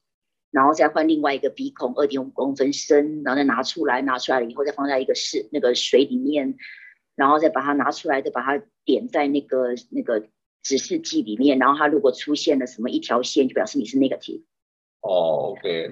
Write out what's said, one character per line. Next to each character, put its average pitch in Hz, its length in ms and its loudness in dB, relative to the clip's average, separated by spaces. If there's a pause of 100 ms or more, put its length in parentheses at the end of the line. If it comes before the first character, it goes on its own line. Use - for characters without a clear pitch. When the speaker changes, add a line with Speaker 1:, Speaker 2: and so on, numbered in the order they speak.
(520)
Speaker 1:
然 135 140 4
后 151 80 6
再 160 140 4
换 160 200 0
另 156 140 2
外 143 140 0
一 131 40 -6
个 131 100 0
鼻 135 220 -6
孔 127 240 -6
二 147 120 2
点 135 160 -4
五 135 60 -10
公 139 260 -4
分 139 160 0
深， 151 540 0
然 127 80 0
后 139 40 2
再 143 60 2
拿 131 200 2
出 156 220 -4
来， 131 160 2
拿 131 180 -2
出 - 120 -4
来 131 80 2
了 120 60 0
以 117 100 -10
后 143 80 -2
再 143 80 0
放 143 160 -4
在 135 120 0
一 131 60 -2
个 127 100 0
室-， - 360 -6
那 147 80 -4
个 123 140 2
水 123 320 4
里 123 120 -2
面， 135 380 -2 (600)
然 139 140 2
后 151 100 4
再 156 100 4
把 131 120 -2
它 143 120 -2
拿 139 180 0
出 - 160 -8
来， 135 140 0
再 151 80 -6
把 127 120 -4
它 139 220 -2 (200)
点 123 240 0
在 147 200 0
那 143 120 0
个， 127 340 -2 (160)
那 135 140 -4
个 110 240 -2 (360)
指 135 140 0
示 165 220 -4
剂 160 220 -2
里 107 160 -6
面， 135 220 4
然 131 120 6
后 143 60 2
它 151 100 2
如 147 140 2
果 127 100 4
出 147 240 -4
现 143 240 0
了 123 80 -2
什 - 140 -14
么 120 80 -4
一 151 100 -2
条 120 220 0
线， 131 260 2
就 127 60 -6
表 - 120 0
示 - 120 -6
你 120 80 -2
是 135 120 -4
negative。 - 440 -2 (600)
Speaker 2:
哦， 82 560 0
OK， 82 340 -4